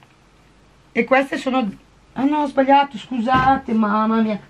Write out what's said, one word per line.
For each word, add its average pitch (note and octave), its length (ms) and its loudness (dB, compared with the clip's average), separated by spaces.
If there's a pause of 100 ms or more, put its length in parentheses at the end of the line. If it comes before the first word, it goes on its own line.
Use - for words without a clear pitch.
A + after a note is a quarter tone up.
(920)
E A#3 120 -2
queste C#4 340 0
sono, B3 340 -4 (400)
ah A#3+ 120 -4
no, D4 180 0
ho D4 40 -2
sbagliato, C#4 520 2
scusate, C4 760 0
mamma A3 480 0
mia G#3+ 180 -2 (120)